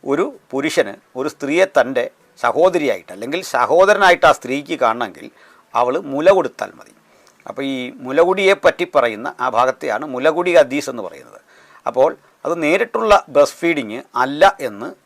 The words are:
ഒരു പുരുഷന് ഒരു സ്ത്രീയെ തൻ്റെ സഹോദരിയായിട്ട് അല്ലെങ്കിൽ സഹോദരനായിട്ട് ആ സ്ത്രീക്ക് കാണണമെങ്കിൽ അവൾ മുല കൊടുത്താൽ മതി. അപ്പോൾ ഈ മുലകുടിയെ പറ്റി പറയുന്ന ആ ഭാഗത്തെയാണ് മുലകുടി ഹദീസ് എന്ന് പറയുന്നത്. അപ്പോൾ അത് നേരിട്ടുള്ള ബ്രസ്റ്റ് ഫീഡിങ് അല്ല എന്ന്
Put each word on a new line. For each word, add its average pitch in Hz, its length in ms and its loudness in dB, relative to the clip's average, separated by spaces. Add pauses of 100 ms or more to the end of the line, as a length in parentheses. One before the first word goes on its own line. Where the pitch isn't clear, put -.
(120)
ഒരു 151 140 0 (260)
പുരുഷന് 135 420 -2 (260)
ഒരു 143 140 -4
സ്ത്രീയെ 156 320 0 (120)
തൻ്റെ 123 280 0 (380)
സഹോദരിയായിട്ട് 143 720 0
അല്ലെങ്കിൽ 127 240 -8 (160)
സഹോദരനായിട്ട് 175 720 4
ആ - 80 6
സ്ത്രീക്ക് 143 460 -6
കാണണമെങ്കിൽ 113 420 -4 (540)
അവൾ 123 140 0 (200)
മുല 151 140 2 (100)
കൊടുത്താൽ 123 420 -4
മതി. - 140 -20 (560)
അപ്പോൾ - 140 -10 (100)
ഈ 131 40 -8 (280)
മുലകുടിയെ 185 480 2 (100)
പറ്റി 180 220 2 (100)
പറയുന്ന 117 320 0 (160)
ആ 127 40 0 (100)
ഭാഗത്തെയാണ് 127 560 -2
മുലകുടി 160 440 0
ഹദീസ് 143 360 -2
എന്ന് 113 140 -10
പറയുന്നത്. 65 320 -20 (480)
അപ്പോൾ 127 220 2 (360)
അത് 156 80 -4 (100)
നേരിട്ടുള്ള 214 500 0 (220)
ബ്രസ്റ്റ് 143 260 2
ഫീഡിങ് 131 380 -4 (240)
അല്ല 143 200 0 (240)
എന്ന് 107 220 -10 (160)